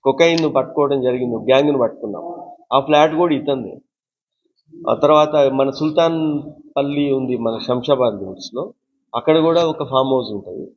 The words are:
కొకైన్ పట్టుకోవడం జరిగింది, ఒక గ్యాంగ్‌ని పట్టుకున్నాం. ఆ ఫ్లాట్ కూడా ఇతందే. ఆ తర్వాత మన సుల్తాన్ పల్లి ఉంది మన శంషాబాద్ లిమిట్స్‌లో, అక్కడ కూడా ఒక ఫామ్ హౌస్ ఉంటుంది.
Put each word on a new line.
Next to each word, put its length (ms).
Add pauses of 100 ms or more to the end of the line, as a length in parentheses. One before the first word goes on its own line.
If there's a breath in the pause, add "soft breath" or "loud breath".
కొకైన్ 520
పట్టుకోవడం 480
జరిగింది, 320
ఒక 80
గ్యాంగ్‌ని 360
పట్టుకున్నాం. 460 (480)
ఆ 80
ఫ్లాట్ 340
కూడా 200
ఇతందే. 400 (1160)
ఆ 40
తర్వాత 580
మన 180
సుల్తాన్ 480 (580)
పల్లి 360
ఉంది 240
మన 220
శంషాబాద్ 560
లిమిట్స్‌లో, 580 (420)
అక్కడ 240
కూడా 280
ఒక 180
ఫామ్ 240
హౌస్ 240
ఉంటుంది. 340 (100)